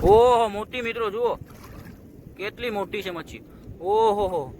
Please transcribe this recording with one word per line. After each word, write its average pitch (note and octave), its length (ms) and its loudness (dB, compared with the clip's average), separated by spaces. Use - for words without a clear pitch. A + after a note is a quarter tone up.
ઓહો, A3+ 460 6
મોટી G#3+ 320 -8
મિત્રો A3+ 300 -4
જુઓ. A3+ 260 -2
કેટલી A3 340 -8
મોટી G3+ 320 -6
છે F#3+ 80 -8
મચ્છી. D#3 300 -14
ઓહો G#3 460 0
હો. F3 160 -4